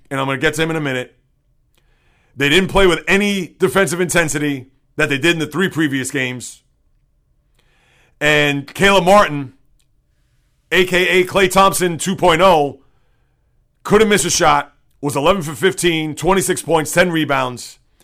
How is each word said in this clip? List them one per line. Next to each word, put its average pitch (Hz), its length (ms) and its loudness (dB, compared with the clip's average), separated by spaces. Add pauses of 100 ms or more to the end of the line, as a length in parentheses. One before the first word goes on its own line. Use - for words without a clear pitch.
and 139 100 -6
I'm 135 60 -4
gonna 135 140 -4
get 151 160 -2
to 160 80 -2
him 165 80 -4
in 160 40 -4
a 160 60 -6
minute. 131 340 -6 (1200)
They 139 140 0
didn't 180 200 2
play 196 180 4
with 160 200 0
any 196 400 0
defensive 180 540 0
intensity 147 720 -2 (240)
that 151 120 0
they 143 100 -2
did 160 160 2
in 165 60 -6
the 151 60 -4
three 180 240 -2
previous 135 420 -4
games. 127 520 -8 (1600)
And 147 540 0
Caleb 196 320 2
Martin, 160 480 2 (1160)
A 180 140 2
K 180 360 0
A 180 40 2
Klay 190 240 0
Thompson 185 480 2
two 185 180 -4
point 165 260 2
oh, 156 420 2 (1000)
couldn't 208 260 2
miss 196 160 0
a 175 40 -4
shot, 147 460 0 (240)
was 139 160 -4
eleven 170 260 0
for 151 140 -10
fifteen, 165 600 -2
twenty-six 180 460 0
points, 160 300 -2
ten 180 200 2
rebounds, 135 680 -4 (240)